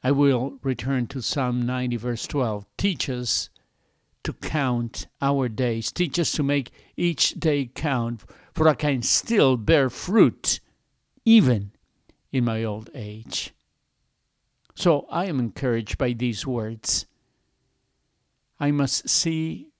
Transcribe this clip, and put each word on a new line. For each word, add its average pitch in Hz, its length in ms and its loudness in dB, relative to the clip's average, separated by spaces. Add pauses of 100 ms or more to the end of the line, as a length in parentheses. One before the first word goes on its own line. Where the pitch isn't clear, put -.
I 131 80 0
will 143 500 2
return 131 460 -2
to 131 140 -8
Psalm 123 400 -2
ninety, 123 340 -2
verse 117 320 -4
twelve. 110 380 -2 (120)
"Teach 185 320 0
us 123 400 -4 (720)
to - 100 -2
count 123 720 -2 (140)
our 139 260 0
days. 113 440 -2
Teach 175 280 -2
us 160 140 0
to 151 100 0
make 139 280 0 (260)
each 175 420 0
day 147 340 0
count, 120 500 -2 (300)
for 160 140 4
I 151 60 6
can 139 280 0
still 147 560 4
bear 131 320 4
fruit, - 680 2 (680)
even 127 460 6 (600)
in 127 140 0
my 113 180 -2
old 110 300 -6
age." 107 600 -10 (1200)
So 160 340 2
I 175 160 -2
am 160 140 -2
encouraged 117 580 -2
by 123 160 0
these 117 320 -4
words. 113 600 -4 (1500)
I 147 120 2
must 143 380 0
see 165 720 -2